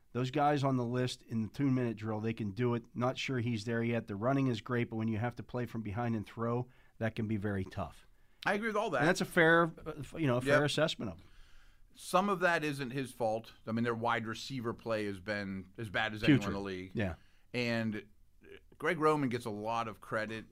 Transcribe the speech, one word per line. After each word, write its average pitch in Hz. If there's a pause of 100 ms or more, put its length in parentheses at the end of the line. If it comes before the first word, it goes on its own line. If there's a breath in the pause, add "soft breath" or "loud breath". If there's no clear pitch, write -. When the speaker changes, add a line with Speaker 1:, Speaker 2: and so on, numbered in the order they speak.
(120)
Speaker 1:
Those 127
guys 143
on 135
the 123
list 123
in 113
the 104
two-minute 120
drill, 107
they 113
can 110
do 120
it. 117 (120)
Not 127
sure 135
he's 113
there 117
yet. 117
The 104
running 131
is 110
great, 120
but 113
when 110
you 110
have 117
to 110
play 123
from 117
behind 113
and 101
throw, 120 (320 soft breath)
that 110
can 110
be 110
very 98
tough." - (400)
Speaker 2:
I 185
agree 214
with 208
all 214
that. 135
Speaker 1:
And 147
that's 180
a 185
fair, 165 (160)
uh, 156
f-, -
you 160
know, 123
a -
fair 139
Speaker 2:
Yep. 147
Speaker 1:
assessment 139
of 80
him. - (680 soft breath)
Speaker 2:
Some 190
of 180
that 170
isn't 139
his 127
fault. 113 (160)
I 113
mean, 117
their 120
wide 113
receiver 113
play 107
has 101
been 98 (100)
as 110
bad 110
as 107
anyone 139
in 101
the 101
Speaker 1:
Putrid. 98
Speaker 2:
league. 95
Speaker 1:
Yeah. 98 (380 soft breath)
Speaker 2:
And 113 (760)
Greg 160
Roman 151
gets 117
a 120
lot 110
of 107
credit 110